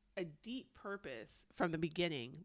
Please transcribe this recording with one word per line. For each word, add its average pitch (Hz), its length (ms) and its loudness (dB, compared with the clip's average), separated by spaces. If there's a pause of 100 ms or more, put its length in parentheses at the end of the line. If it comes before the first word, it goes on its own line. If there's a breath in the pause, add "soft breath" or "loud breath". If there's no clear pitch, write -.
(180)
a 190 80 0
deep 220 480 -8
purpose 160 720 -8 (100)
from 175 160 4
the 160 60 2
beginning 156 680 2